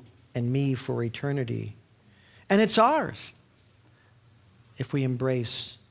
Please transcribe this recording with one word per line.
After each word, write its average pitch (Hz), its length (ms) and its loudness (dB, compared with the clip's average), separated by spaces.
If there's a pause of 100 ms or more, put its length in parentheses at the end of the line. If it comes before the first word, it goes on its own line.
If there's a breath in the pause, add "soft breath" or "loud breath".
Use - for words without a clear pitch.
(360)
and 120 160 0
me 139 220 2
for 120 300 -4
eternity. 117 760 -4 (720 soft breath)
And 196 100 6
it's 220 180 4
ours 254 540 2 (1500 soft breath)
if - 140 -8
we 139 140 0
embrace 127 720 -2 (140)